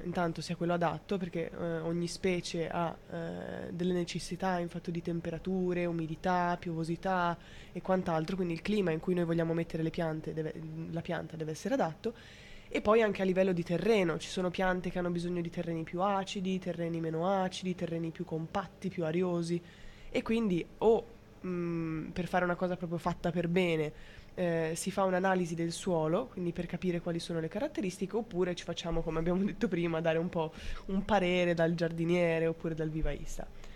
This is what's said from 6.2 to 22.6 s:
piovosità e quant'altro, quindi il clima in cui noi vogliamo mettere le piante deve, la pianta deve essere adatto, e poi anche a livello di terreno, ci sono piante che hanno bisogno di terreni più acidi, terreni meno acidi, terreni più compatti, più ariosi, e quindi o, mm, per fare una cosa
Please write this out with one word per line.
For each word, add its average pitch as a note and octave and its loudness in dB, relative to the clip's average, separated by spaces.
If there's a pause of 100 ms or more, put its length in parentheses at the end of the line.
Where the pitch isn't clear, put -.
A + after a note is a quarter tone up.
piovosità E3+ 0 (340)
e F3+ -8
quant'altro, F#3 2
quindi F3 0
il E3 -6
clima G3+ 2
in D#3+ 0
cui F#3 0
noi F3 4
vogliamo E3 2
mettere E3 0
le D#3+ 0
piante D#3+ -2
deve, D#3 -4 (380)
la E3 -2
pianta E3 -4
deve D#3 -4
essere G3 0
adatto, G#3+ 0 (540)
e - 0
poi A3 8
anche G3+ 2
a F#3+ 4
livello F#3+ 6
di E3+ 2
terreno, F3 4
ci - -8
sono F3+ 0
piante F3+ 2
che F3+ -4
hanno F3+ 0
bisogno F3 -2
di E3+ -4
terreni E3 -4
più F3 -4
acidi, F#3+ 0
terreni E3+ -2
meno D#3+ 0 (160)
acidi, F#3 -2
terreni E3 -2
più E3 -6
compatti, E3+ -4
più F3 -2
ariosi, E3+ 0 (480)
e B3+ 0
quindi A3 2 (140)
o, A3 6 (400)
mm, E3+ -2
per E3+ -4
fare F3+ 2
una F3 2
cosa F3+ 0